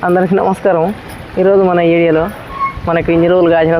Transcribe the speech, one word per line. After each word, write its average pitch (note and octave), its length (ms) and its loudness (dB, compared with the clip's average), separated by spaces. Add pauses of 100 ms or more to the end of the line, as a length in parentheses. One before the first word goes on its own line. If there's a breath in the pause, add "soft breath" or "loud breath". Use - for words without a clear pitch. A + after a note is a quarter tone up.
అందరికీ F3+ 320 0
నమస్కారం. F#3+ 440 0 (560)
ఈరోజు G3 300 4
మన F3 100 2 (140)
ఏరియాలో E3 300 2 (640)
మనకు E3 260 -2
ఇన్ని E3 180 2
రోజులు F3+ 220 4
కాసిన, E3 260 2